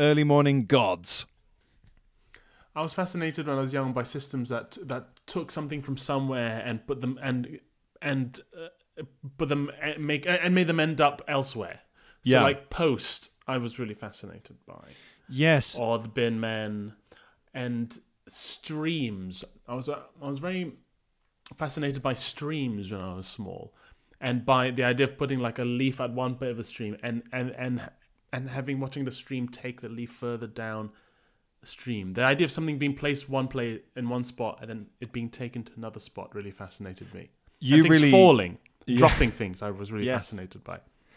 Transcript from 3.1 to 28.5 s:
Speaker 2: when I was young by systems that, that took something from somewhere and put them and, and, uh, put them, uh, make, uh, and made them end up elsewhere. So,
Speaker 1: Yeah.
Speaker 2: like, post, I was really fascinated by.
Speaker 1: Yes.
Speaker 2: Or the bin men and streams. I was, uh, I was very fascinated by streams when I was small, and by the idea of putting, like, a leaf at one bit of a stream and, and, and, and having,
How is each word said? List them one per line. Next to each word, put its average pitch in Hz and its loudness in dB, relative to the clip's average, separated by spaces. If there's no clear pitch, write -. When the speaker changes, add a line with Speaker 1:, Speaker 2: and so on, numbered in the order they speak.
Speaker 2:
when 139 0
I 135 2
was 131 -2
young 135 0
by 123 -2
systems 127 -6
that, 117 -6
that 127 -10
took - -6
something 147 -8
from 139 -6
somewhere 131 -2
and 113 -6
put 131 -4
them 127 -4
and, 127 -4
and, 135 -4
uh, - -18
put 151 -2
them, 143 -2
uh, 151 -4
make, 147 -2
uh, 180 2
and 180 4
made 180 4
them 165 2
end 156 2
up - 4
elsewhere. 135 -4
So, 127 2
Speaker 1:
Yeah. 127 8
Speaker 2:
like, 139 2
post, - -2
I 131 -2
was 120 -6
really 107 -8
fascinated 98 -16
by. 85 -20
Speaker 1:
Yes. 139 4
Speaker 2:
Or 117 2
the 110 -10
bin 117 0
men 107 -4
and 120 -6
streams. 131 -6
I 120 -10
was, 131 -8
uh, 147 -6
I 143 -10
was 139 -4
very 180 -6
fascinated 143 -4
by 135 0
streams 123 -4
when 98 -6
I 92 -6
was 92 -10
small, 92 -12
and 123 -2
by 127 4
the 123 0
idea 123 4
of 135 -12
putting, 135 -2
like, 120 -4
a 123 -2
leaf 127 0
at 120 -4
one 127 -2
bit 127 -6
of 113 -6
a 117 -8
stream 107 -8
and, 117 -4
and, 127 -4
and, 127 -6
and 131 -6
having, 135 -4